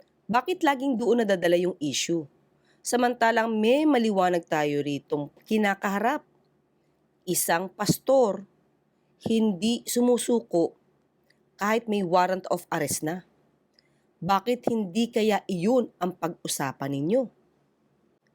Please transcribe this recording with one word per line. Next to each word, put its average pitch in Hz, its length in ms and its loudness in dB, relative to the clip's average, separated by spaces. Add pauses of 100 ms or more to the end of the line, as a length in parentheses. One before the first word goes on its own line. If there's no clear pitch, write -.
(260)
Bakit 254 400 -2
laging 269 320 0
doon 233 240 2
nadadala 180 400 2
yung 180 160 -2
issue? 151 480 -4 (560)
Samantalang 233 720 0
may 240 320 4
maliwanag 190 640 2
tayo 151 320 0
ritong 143 480 -6 (160)
kinakaharap. 214 800 -2 (1040)
Isang 175 400 -2
pastor, 208 720 0 (880)
hindi 220 560 0
sumusuko 240 880 0 (880)
kahit 220 240 0
may 208 160 -2
warrant 185 480 0
of 175 240 -4
arrest 151 320 -4
na. 175 160 -6 (1000)
Bakit 196 480 0
hindi 220 400 0
kaya 214 400 0
iyon 208 480 0
ang 180 160 -4
pag-usapan 139 800 -6
ninyo? 170 320 0 (1120)